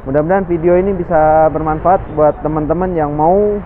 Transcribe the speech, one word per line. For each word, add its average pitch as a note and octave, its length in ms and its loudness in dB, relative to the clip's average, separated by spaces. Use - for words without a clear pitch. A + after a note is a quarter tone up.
mudah-mudahan D#3+ 400 0
video F3 240 0
ini F#3+ 240 2
bisa D#3 560 2
bermanfaat D#3 480 0
buat D3+ 240 2
teman-teman D#3 560 -2
yang D3 160 -2
mau G3 520 0